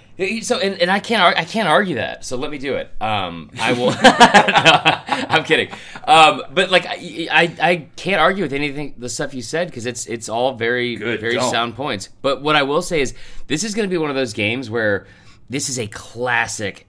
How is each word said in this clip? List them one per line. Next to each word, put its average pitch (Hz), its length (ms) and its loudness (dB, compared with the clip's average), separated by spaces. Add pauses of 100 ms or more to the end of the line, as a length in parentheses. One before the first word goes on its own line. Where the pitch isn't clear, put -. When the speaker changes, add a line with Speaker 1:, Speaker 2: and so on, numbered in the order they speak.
(180)
Speaker 1:
Yeah, 185 100 -2
you, 220 140 -6
so, 220 180 -2
and, 190 220 -2
and 175 80 2
I 202 120 2
can't 220 200 0
ar-, 180 160 6
I 170 60 0
can't - 240 -2
argue 180 280 4
that. 85 300 -6
So 127 120 -6
let 139 120 -6
me 147 80 -8
do 131 200 -4
it. - 120 -8 (100)
Um, 90 520 -4 (100)
I 120 120 2
will. 123 180 2
<laughs> - 100 -4 (1120)
No, 262 140 -4
I'm 156 140 2
kidding. 127 260 2 (380)
Um, 156 360 8 (100)
but, 185 180 0
like, 180 160 4
I, 117 440 -8
I, 160 300 2
I 165 340 0
can't 180 260 -2
argue 190 220 2
with 131 100 -4
anything, 143 440 -6
the 120 120 -10
stuff 139 240 -6
you 131 80 -8
said, 160 320 -6
'cause 110 120 -10
it's, 120 220 -6
it's 117 220 -8
all 120 260 0
very, 120 400 -2
Speaker 2:
Good, 104 240 -4
Speaker 1:
very 113 160 -2
Speaker 2:
don't. 127 160 0
Speaker 1:
sound 117 240 -2
points. 123 340 -6 (120)
But 135 200 -2
what 151 140 2
I 143 80 4
will 143 180 0
say 170 200 -2
is, 123 120 -2 (340)
this 156 160 -2
is 220 120 -6
gonna 214 120 0
be 180 100 -2
one 156 120 -2
of 135 60 -4
those 127 180 -2
games 113 360 -2
where 107 380 0 (420)
this 139 200 -4
is 127 100 -4
a 110 80 -4
classic 113 1000 -4